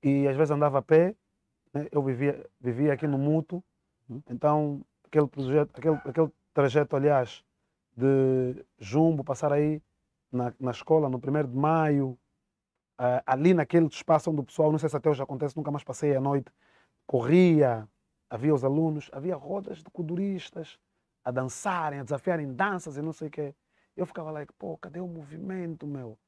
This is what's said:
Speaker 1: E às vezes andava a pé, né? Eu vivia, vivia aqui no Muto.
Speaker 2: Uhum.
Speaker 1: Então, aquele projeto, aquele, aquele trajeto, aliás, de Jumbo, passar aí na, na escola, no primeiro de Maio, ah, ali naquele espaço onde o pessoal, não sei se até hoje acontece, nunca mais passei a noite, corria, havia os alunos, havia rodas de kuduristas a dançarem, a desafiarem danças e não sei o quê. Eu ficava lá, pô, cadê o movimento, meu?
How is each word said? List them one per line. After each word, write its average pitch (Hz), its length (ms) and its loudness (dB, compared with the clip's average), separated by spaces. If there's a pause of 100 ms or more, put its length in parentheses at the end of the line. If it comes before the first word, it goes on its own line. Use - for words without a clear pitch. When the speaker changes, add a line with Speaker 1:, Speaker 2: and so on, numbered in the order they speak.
Speaker 1:
E 139 260 2
às 135 80 0
vezes 151 160 2
andava 143 280 2
a - 20 -4
pé, 170 340 4 (580)
né? 147 180 -4
Eu 147 120 0
vivia, 135 420 -2 (140)
vivia 127 340 0
aqui 143 140 -2
no 139 100 0
Muto. 156 460 0 (460)
Speaker 2:
Uhum. 127 200 -12
Speaker 1:
Então, 147 520 0 (220)
aquele 151 240 2
projeto, 139 500 0
aquele, 151 280 0
aquele 151 260 0 (220)
trajeto, 139 420 2
aliás, 135 480 2 (540)
de 131 680 2 (140)
Jumbo, 147 460 2
passar 143 280 -2
aí 151 300 0 (500)
na, 123 280 -2
na 127 120 -4
escola, 151 380 2
no 127 100 -4
primeiro 139 280 -2
de 123 100 -8
Maio, 147 600 0 (800)
ah, 123 280 0
ali 143 280 4
naquele 165 340 4
espaço - 420 0
onde 151 120 -2
o - 20 -6
pessoal, 151 280 2
não 156 60 0
sei 151 120 -2
se 147 80 -4
até 139 120 2
hoje 139 140 0
acontece, 139 340 -6
nunca 147 140 -4
mais 143 120 -6
passei 143 320 -2
a 131 60 0
noite, 139 300 -2 (560)
corria, 135 800 4 (420)
havia 127 240 0
os 127 100 0
alunos, 151 480 -2
havia 156 240 -8
rodas 156 440 -10
de - 120 -20
kuduristas 175 840 -8 (460)
a 127 80 -6
dançarem, 143 680 -4
a 139 40 -10
desafiarem 147 500 -4
danças 165 440 -6
e 143 40 -8
não 156 120 -6
sei 156 140 -12
o 139 40 -12
quê. 143 240 -10 (420)
Eu 175 80 -4
ficava 160 240 -14
lá, 151 160 -12 (140)
pô, 170 180 -10
cadê 170 220 -16
o 185 80 -10
movimento, 165 800 -10
meu? 131 300 -12 (100)